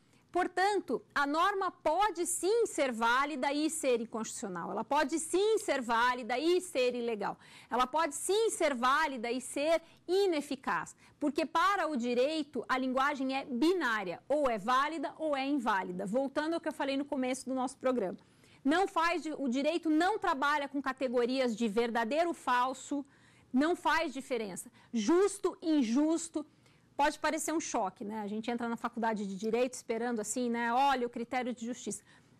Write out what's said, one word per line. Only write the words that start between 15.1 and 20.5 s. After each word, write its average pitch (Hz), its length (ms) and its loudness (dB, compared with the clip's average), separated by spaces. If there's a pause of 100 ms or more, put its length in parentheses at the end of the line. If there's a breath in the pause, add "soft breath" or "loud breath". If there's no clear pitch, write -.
ou 294 200 0
é 262 100 -2
inválida. 196 580 0
Voltando 277 500 0
ao 339 40 -2
que - 80 -8
eu 302 60 -4
falei 277 240 -2
no 277 80 -2
começo 254 400 -4
do 262 100 -4
nosso 262 220 -4
programa. 240 400 -2 (440 soft breath)
Não 330 280 4
faz 330 340 0
de, 311 80 -6
o 277 160 -4
direito 302 420 0
não 349 300 4
trabalha 285 480 0